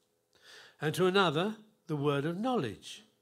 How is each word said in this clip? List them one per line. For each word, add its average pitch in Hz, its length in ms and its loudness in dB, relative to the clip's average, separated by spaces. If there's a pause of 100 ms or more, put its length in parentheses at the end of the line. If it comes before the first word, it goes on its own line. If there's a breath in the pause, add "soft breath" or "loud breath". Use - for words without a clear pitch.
(800 loud breath)
and 151 140 -2
to 180 100 2
another 185 500 2 (320)
the 156 80 -4
word 143 300 0
of 175 120 -4
knowledge 202 640 -4 (180)